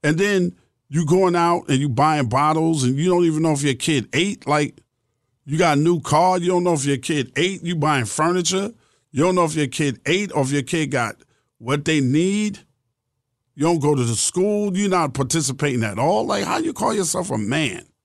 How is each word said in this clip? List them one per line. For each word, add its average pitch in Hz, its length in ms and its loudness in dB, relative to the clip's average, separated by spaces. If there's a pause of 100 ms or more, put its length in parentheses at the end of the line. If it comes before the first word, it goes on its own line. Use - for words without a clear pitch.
And 156 140 2
then 185 360 0 (340)
you 160 160 -2
going 180 300 4
out 170 340 2
and 139 100 2
you 147 100 0
buying 143 400 2
bottles 151 560 2
and 127 120 0
you 165 120 0
don't 175 160 4
even 160 180 2
know 165 100 2
if 139 100 -2
your 147 120 0
kid 139 380 -2
ate. 190 340 -2
Like, 147 340 -2 (640)
you 151 140 -4
got 160 200 4
a - 20 2
new 165 200 2
car, 180 380 2
you 170 80 -2
don't 180 160 2
know 175 120 2
if 135 100 -4
your 139 140 0
kid 139 360 -4
ate. 180 300 -4
You 175 100 -4
buying 147 300 0
furniture, 180 680 -2 (400)
you 143 140 0
don't 185 100 2
know 175 100 4
if 156 120 -4
your 151 100 0
kid 135 400 -4
ate 185 260 0
or 147 100 0
if 135 100 -2
your 143 100 0
kid 151 300 -4
got 120 240 -4 (420)
what 143 280 -4
they 160 140 2
need. 190 600 0 (960)
You 139 80 -2
don't 165 160 2
go 147 160 2
to 123 80 2
the 117 100 0
school. 202 600 0
You're 202 140 0
not 180 220 0
participating 131 680 -2
at 107 160 -4
all. 160 260 0
Like, 202 200 -2
how - 140 -2
you 330 140 -4
call - 220 -2
yourself 180 380 -2
a 113 60 -2
man? 110 460 -2 (200)